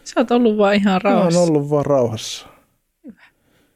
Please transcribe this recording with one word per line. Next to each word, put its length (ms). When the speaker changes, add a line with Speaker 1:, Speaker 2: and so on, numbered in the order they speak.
Speaker 1:
Sä 120
oot 140
ollut 280
vaan 160
ihan 180
Speaker 2:
Mä 20
oon 80
Speaker 1:
rauhassa. 380
Speaker 2:
ollut 300
vaan 160
rauhassa. 600
Speaker 1:
Hyvä. 180